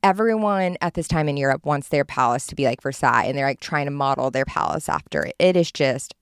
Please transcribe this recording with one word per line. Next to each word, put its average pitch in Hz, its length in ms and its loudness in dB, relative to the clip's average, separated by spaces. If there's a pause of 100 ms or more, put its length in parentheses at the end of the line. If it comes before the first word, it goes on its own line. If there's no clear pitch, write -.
everyone 202 760 2
at 175 140 -2
this 170 140 -4
time 156 200 0
in 143 80 0
Europe 135 300 0
wants 143 220 -2
their 143 160 2
palace 123 420 0
to - 80 -14
be 139 100 0
like 123 160 0
Versailles, 127 440 2
and 135 120 -2
they're, 139 100 0
like, 139 140 -2
trying 143 260 -4
to 143 40 -6
model 135 400 -2
their 131 140 0
palace - 440 -4
after - 360 -4
it. - 160 -10
It 180 160 6
is 170 160 2
just 135 500 -2